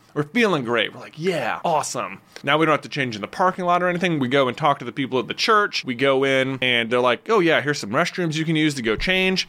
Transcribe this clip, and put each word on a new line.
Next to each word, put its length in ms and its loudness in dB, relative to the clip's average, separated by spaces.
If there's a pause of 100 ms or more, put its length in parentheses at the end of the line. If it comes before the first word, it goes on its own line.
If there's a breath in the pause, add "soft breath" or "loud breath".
(140)
We're 100 -2
feeling 420 0
great. 280 0
We're 60 -18
like, 180 -18
"Yeah, 480 -4
awesome." 560 -2 (220 loud breath)
Now 160 0
we 80 2
don't 60 4
have 80 -2
to 80 -14
change 260 -4
in 60 -8
the 60 -8
parking 380 -2
lot 160 2
or 60 0
anything. 320 0
We 80 2
go 200 4
and 80 -2
talk 240 2
to 60 -10
the 60 -10
people 280 -2
at 80 -2
the 60 -6
church. 500 0
We 120 -6
go 280 2
in, 380 2
and 300 2
they're 80 2
like, 280 2
"Oh, 120 2
yeah, 220 4
here's 180 -2
some 100 -8
restrooms 460 -2
you 100 -2
can 100 0
use 200 2
to 80 -8
go 140 2
change." 520 0